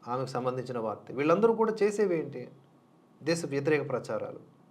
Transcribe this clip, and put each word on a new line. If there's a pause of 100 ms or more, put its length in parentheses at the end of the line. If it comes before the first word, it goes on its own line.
ఆమెకు
సంబంధించిన
వార్త,
వీళ్ళందరూ
కూడా (100)
చేసేవి
ఏంటి? (720)
దేశ
వ్యతిరేక
ప్రచారాలు, (300)